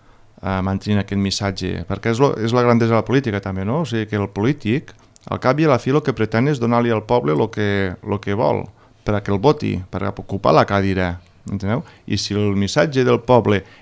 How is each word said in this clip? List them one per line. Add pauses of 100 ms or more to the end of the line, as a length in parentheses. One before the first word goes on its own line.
(400)
eh,
mantenint
aquest
missatge, (160)
perquè
és
lo,
és
la
grandesa
de
la
política
també,
no?
O
sigui,
que
el
polític, (320)
al
cap
i
a
la
fi,
el
que
pretén
és
donar-li
al
poble
lo
que, (100)
lo
que
vol, (400)
per
a
que
el
voti, (160)
per
a
ocupar
la
cadira, (340)
enteneu? (260)
I
si
el
missatge
del
poble (160)